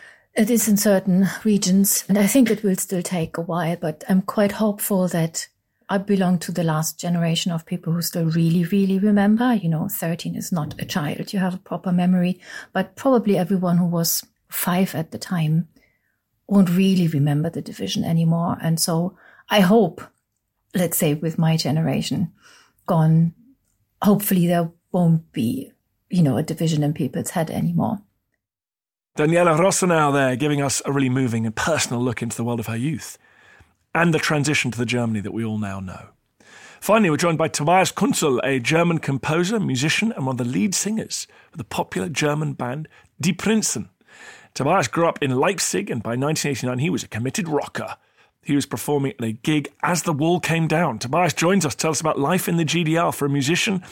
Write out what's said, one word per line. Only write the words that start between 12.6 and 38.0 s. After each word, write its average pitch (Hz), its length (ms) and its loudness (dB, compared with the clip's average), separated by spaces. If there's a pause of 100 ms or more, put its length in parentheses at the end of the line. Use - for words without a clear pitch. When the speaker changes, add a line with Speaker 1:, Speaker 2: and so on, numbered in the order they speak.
Speaker 1:
but 185 220 -4
probably 214 420 2
everyone 180 420 2
who 180 80 2
was 170 380 -2 (240)
five 180 460 -2
at 160 160 -6
the - 80 -10
time 165 500 -2 (800)
won't 196 220 4
really 185 380 4
remember 147 420 0
the - 120 -8
division 196 420 -6
anymore. 170 560 0
And 160 200 0
so 170 360 -2 (320)
I 208 120 4
hope, 190 420 4 (720)
let's 175 240 0
say, 151 160 2
with 160 240 -4
my 160 180 4
generation 156 760 -2 (540)
gone, 160 480 4 (680)
hopefully 196 440 2
there 170 240 0 (220)
won't 165 400 2
be, 135 400 -4 (380)
you 180 120 2
know, 135 140 4
a 113 60 0
division 160 400 -2
in 147 120 0
people's 135 360 -4
head 160 200 -4
anymore. - 500 -2 (1160)
Speaker 2:
Daniela 165 420 4
Rosenau 170 520 2
there, 135 260 2
giving 147 260 0
us 135 220 -2
a 139 80 -2
really 139 180 0
moving 117 360 0
and 110 80 -4
personal 131 480 -2
look 123 200 -2
into 117 140 -6
the 120 80 -4
world 117 160 -4
of 107 60 -8
her 113 100 -6
youth 127 420 -6 (760)
and 165 180 4
the 156 60 2
transition 143 520 0
to 107 80 -6
the 117 80 -2
Germany 113 340 -2
that 98 140 -8
we 113 100 -4
all 110 140 -4
now 98 220 -6
know. 92 280 -14 (720)
Finally, 208 300 4
we're 147 80 2
joined 170 200 0
by 160 100 0
Tobias 170 440 2
Kunzel, 165 500 0